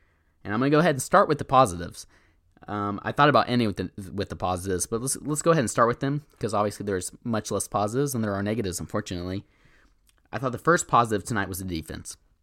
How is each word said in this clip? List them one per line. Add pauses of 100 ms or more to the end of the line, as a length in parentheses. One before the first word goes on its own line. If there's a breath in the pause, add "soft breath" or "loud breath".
(440)
And
I'm
gonna
go
ahead
and
start
with
the
positives. (640 soft breath)
Um,
I
thought
about
ending
with
the,
with
the
positives,
but
let's,
let's
go
ahead
and
start
with
them, (160)
'cause
obviously
there's (120)
much
less
positives
than
there
are
negatives,
unfortunately. (840 soft breath)
I
thought
the
first
positive
tonight
was
the
defense. (260)